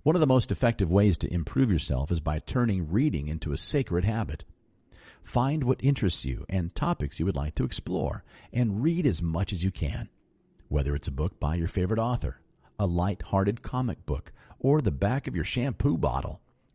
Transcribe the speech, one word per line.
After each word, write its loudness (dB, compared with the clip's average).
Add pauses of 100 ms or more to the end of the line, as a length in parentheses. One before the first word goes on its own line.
One 4
of 4
the 4
most 4
effective 2
ways 6
to -4
improve 0
yourself 0
is 0
by -2
turning 0
reading 0
into -4
a -2
sacred 0
habit. -2 (760)
Find 0
what 0
interests 2
you -4
and -2
topics -2
you 0
would 0
like -4
to 0
explore, -4 (300)
and 0
read 2
as 2
much 0
as -2
you 2
can. -4 (600)
Whether 0
it's -4
a -6
book -4
by 0
your 0
favorite 0
author, -2 (400)
a 2
light-hearted 0
comic -4
book, -4 (280)
or 4
the 0
back 0
of -4
your 0
shampoo 0
bottle, -2 (340)